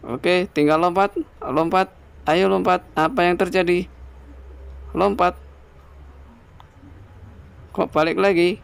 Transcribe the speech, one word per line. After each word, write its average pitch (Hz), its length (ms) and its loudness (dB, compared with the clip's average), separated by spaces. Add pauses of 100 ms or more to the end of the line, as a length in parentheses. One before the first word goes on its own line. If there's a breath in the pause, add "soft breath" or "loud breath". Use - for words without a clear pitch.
Oke, 175 480 -2
tinggal 151 240 2
lompat, 180 320 2 (320)
lompat. 165 480 0 (400)
Ayo, 185 160 2
lompat. 185 480 0
Apa 160 320 0
yang 175 160 0
terjadi? 180 480 0 (1040)
Lompat. 180 400 0 (2500)
Kok - 160 -2
balik 165 320 2
lagi? 175 420 2